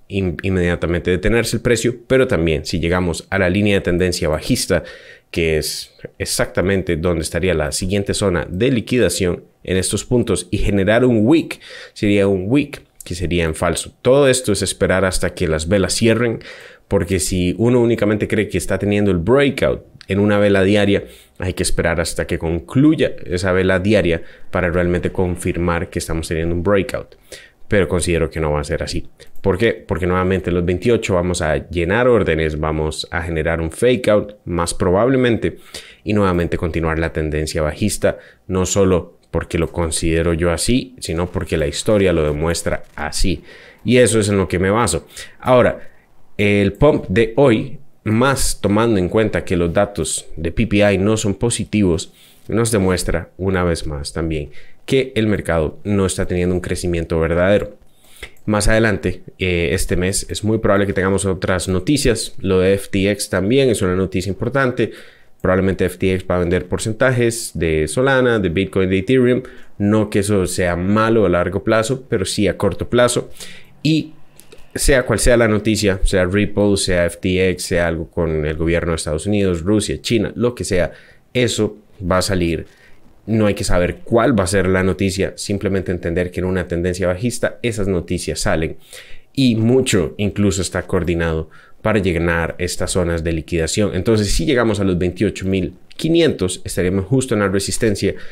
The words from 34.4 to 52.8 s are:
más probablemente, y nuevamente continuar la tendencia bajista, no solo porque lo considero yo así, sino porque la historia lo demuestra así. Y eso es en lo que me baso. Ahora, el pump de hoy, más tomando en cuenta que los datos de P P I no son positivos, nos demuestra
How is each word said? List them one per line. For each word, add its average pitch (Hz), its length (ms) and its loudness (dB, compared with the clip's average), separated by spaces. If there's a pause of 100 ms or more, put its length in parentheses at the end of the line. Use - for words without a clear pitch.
más 85 260 -2
probablemente, 110 880 0 (440)
y 107 120 -2
nuevamente 90 420 0
continuar 80 420 -2
la 82 140 -2
tendencia 78 480 -4
bajista, 92 560 -2 (300)
no 92 180 0
solo 92 540 0 (120)
porque - 280 -4
lo 80 120 -2
considero 82 640 -2
yo 85 180 0
así, - 480 -2
sino 87 320 -4
porque 85 280 -4
la 76 80 0
historia 95 480 2
lo 80 100 2
demuestra 78 600 -2 (120)
así. - 460 0 (420)
Y 120 140 4
eso 113 200 4
es 104 120 0
en 101 80 2
lo 92 100 0
que 92 100 -2
me 95 120 2
baso. 113 360 0 (320)
Ahora, 123 520 2 (480)
el 101 340 2
pump 147 360 2
de 107 280 2
hoy, 135 440 2 (220)
más 127 600 2
tomando 104 360 2
en 87 120 0
cuenta 104 340 0
que 90 140 0
los 85 160 0
datos - 500 -2 (140)
de 80 140 -4
P 113 140 0
P 104 280 4
I - 20 2
no 104 220 2
son 101 160 0
positivos, 101 800 0 (340)
nos 113 220 0
demuestra 92 680 0